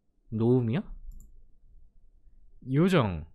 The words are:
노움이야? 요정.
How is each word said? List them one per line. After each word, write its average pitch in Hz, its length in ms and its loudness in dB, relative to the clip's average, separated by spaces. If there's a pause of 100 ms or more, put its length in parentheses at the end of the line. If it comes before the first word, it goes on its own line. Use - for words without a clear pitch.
(300)
노움이야? 117 520 2 (1900)
요정. 135 640 2